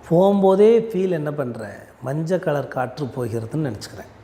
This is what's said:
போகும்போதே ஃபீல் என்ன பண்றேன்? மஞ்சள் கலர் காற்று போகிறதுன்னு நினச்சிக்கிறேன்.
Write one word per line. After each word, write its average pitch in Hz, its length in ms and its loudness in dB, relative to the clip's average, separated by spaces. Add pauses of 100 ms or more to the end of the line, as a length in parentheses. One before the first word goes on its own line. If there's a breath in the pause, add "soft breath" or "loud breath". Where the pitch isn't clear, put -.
போகும்போதே 190 600 6 (200)
ஃபீல் 185 300 -2
என்ன 151 200 -4
பண்றேன்? 110 400 -8 (280)
மஞ்சள் 160 380 -2
கலர் 147 300 -2
காற்று 127 300 -4 (100)
போகிறதுன்னு 117 540 -4
நினச்சிக்கிறேன். - 420 -14 (120)